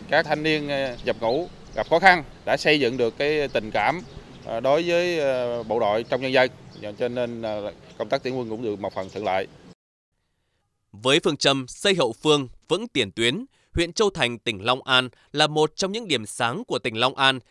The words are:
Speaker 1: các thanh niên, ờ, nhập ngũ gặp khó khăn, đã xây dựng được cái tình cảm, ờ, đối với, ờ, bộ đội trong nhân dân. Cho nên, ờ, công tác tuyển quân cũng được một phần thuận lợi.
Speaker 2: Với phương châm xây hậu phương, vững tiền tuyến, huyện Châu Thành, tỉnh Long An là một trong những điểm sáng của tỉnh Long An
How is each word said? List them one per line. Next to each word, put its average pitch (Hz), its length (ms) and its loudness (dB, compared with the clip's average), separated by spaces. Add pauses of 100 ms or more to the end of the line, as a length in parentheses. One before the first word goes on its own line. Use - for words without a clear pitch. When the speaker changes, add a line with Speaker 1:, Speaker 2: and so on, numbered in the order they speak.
(100)
Speaker 1:
các 151 160 4
thanh 151 160 -2
niên, 151 260 0
ờ, 135 360 -4
nhập 117 160 -2
ngũ 127 280 0 (260)
gặp 107 160 -2
khó 160 80 4
khăn, 180 260 6 (200)
đã 117 120 2
xây 151 240 4
dựng 123 160 2
được 117 220 0
cái 147 300 0
tình 110 220 -2
cảm, 120 320 0 (420)
ờ, 113 160 -6
đối 139 220 2
với, 175 360 0
ờ, 123 440 0
bộ 110 180 -2
đội 110 220 2
trong 127 200 -2
nhân 131 100 -4
dân. 131 180 4 (480)
Cho 123 100 -2
nên, 120 340 -6
ờ, 107 300 -6 (260)
công 110 100 -6
tác 135 140 -2
tuyển 131 160 -4
quân 120 120 -6
cũng 110 120 -8
được 104 180 -4
một 98 140 -6
phần 98 160 -8
thuận 98 140 -10
lợi. 95 220 -2 (1500)
Speaker 2:
Với 131 320 2
phương 160 120 2
châm 135 320 0
xây - 260 0
hậu 135 180 0 (100)
phương, 147 260 4 (200)
vững 208 200 0
tiền 110 220 0
tuyến, 127 340 0 (300)
huyện 170 180 0
Châu 208 180 2
Thành, 120 280 -2
tỉnh 101 260 -6
Long 127 180 0
An 127 260 2 (240)
là 151 140 2
một 151 300 0
trong 190 160 -2
những 220 160 -8
điểm 113 180 0
sáng 127 380 -4
của 139 140 -4
tỉnh 113 180 -4
Long 127 200 2
An 135 220 2 (120)